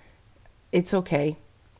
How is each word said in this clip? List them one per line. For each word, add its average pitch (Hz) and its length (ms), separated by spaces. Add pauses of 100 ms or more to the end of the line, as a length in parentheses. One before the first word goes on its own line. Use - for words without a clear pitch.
(720)
it's 180 220
okay. 156 460 (420)